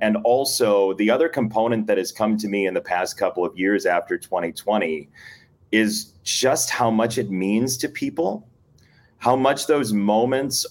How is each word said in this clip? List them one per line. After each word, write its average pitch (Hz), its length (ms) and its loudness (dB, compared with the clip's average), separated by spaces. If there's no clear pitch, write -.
and 107 220 2
also 113 680 2
the 104 160 2
other 151 180 2
component 113 600 0
that 101 100 2
has 92 140 -2
come 107 260 0
to 107 100 -6
me 98 200 0
in 92 80 -4
the 85 60 0
past 90 360 -4
couple 90 260 -2
of 82 140 -4
years 95 300 0
after 87 320 0
twenty 85 320 -4
twenty 80 580 -4
is 107 420 0
just - 460 0
how 117 220 0
much 113 260 0
it 104 140 -4
means 104 460 0
to 147 120 -6
people, 170 580 -4
how 123 180 2
much 135 300 2
those 139 280 2
moments 120 760 0